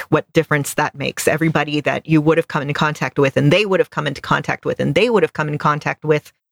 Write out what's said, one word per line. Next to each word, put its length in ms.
what 240
difference 420
that 200
makes. 340
Everybody 540
that 240
you 140
would 180
have 100
come 140
into 100
contact 460
with, 180
and 160
they 140
would 140
have 100
come 160
into 140
contact 440
with, 160
and 140
they 160
would 120
have 120
come 140
in 100
contact 460
with 280